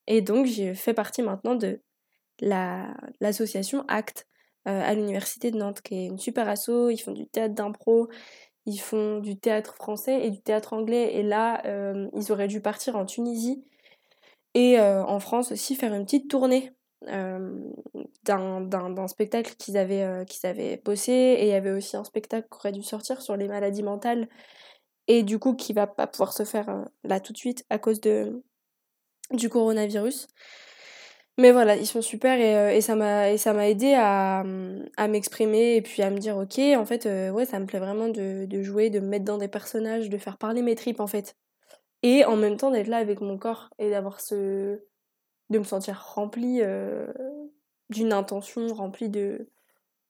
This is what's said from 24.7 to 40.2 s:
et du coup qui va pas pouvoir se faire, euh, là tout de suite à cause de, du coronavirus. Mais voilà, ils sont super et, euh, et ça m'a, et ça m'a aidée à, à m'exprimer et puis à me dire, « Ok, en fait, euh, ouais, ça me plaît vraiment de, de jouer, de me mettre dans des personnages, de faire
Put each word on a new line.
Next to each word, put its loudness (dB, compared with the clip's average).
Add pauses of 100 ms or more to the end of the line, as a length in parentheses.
et 8
du 0
coup 2
qui -6
va 2
pas -4
pouvoir -2
se -2
faire, -4
euh, -6 (200)
là 0
tout -16
de -16
suite -6
à -2
cause 0
de, 0 (880)
du -2
coronavirus. 0 (1120)
Mais 12
voilà, 8
ils -2
sont -2
super 2
et, 6
euh, 4
et 6
ça 2
m'a, 2
et 2
ça 2
m'a 2
aidée 6
à, 4 (540)
à 2
m'exprimer 2
et 4
puis -2
à 0
me -4
dire, « -4
Ok, -4
en 6
fait, -4
euh, -2
ouais, 0
ça -6
me -4
plaît -4
vraiment -2
de, -6
de -4
jouer, 2
de 0
me -4
mettre -2
dans -2
des -4
personnages, -4
de -6
faire -10